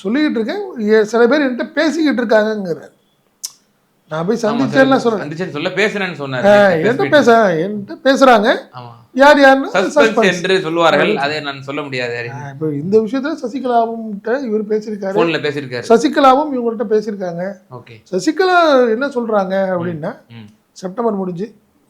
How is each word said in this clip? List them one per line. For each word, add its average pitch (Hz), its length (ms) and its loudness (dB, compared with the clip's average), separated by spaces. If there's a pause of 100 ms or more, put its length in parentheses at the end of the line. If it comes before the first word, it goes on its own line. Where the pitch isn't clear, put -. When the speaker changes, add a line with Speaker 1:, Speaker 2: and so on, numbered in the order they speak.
Speaker 1:
சொல்லிக்கிட்டு 240 360 0
இருக்கேன், 285 500 -4
ஏ-, 214 140 4
சில 233 220 2
பேர் 294 160 2
என்கிட்ட 254 300 -4
பேசிக்கிட்டு 294 500 0
இருக்காங்கங்கிறாரு." 214 720 -2 (1120)
"நான் 160 180 -6
போய் 226 100 0
Speaker 2:
ஆமா, 233 40 -6
Speaker 1:
சந்திச்சேன்லாம் 262 560 2
Speaker 2:
சார், 233 160 0
Speaker 1:
சொல்லல." 185 100 -4
Speaker 2:
சந்திச்சேன்னு 160 280 -8
சொல்ல, 147 180 -6
பேசுறேன்னு 190 460 -2
சொன்னாரு. 135 320 -4
Speaker 1:
ஆ, 202 220 6
Speaker 2:
நேத்து 170 220 2
Speaker 1:
என்கிட்ட 262 60 0
Speaker 2:
press 392 80 -2
meet. - 60 -2
Speaker 1:
பேச, 226 440 4
என்கிட்ட 202 500 -6
பேசுறாங்க. 254 520 4 (160)
Speaker 2:
ஆமா. 123 240 -18 (160)
Speaker 1:
யார் 277 280 6
யாருன்னு 269 300 6
Speaker 2:
சஸ்பென்ஸ் 196 280 0
Speaker 1:
சஸ்பென்ஸ். 214 360 4
Speaker 2:
என்று 180 260 0
சொல்லுவார்கள், 160 480 2
Speaker 1:
ஆமா. - 80 0
Speaker 2:
அதை 147 240 -2
நான் 139 220 -8
சொல்ல 143 200 -6
முடியாது 127 300 -6
Speaker 1:
ஆ, - 20 -6
Speaker 2:
யாரையும். 123 360 -10
Speaker 1:
இப்போ 151 220 -6
இந்த 175 260 0
விஷயத்துல 262 440 -2
சசிகலாவும்கிட்ட 226 1000 -4
இவர் 214 240 -4
பேசியிருக்காரு. 214 480 -6
Speaker 2:
போன்ல 165 260 0
பேசியிருக்காரு. 135 480 -6
Speaker 1:
சசிகலாவும் 277 640 4
இவங்கள்ட்ட 233 380 -4
பேசியிருக்காங்க. 196 600 -4 (180)
Speaker 2:
ஓகே. 117 400 -20
Speaker 1:
சசிகலா 311 800 2
என்ன 247 160 -2
சொல்றாங்க 214 480 -2 (160)
அப்படின்னா, 175 460 -6 (120)
Speaker 2:
ம், 117 60 -20
ம். 110 140 -18 (240)
Speaker 1:
செப்டம்பர் 208 420 -6
முடிஞ்சு 190 400 -8 (360)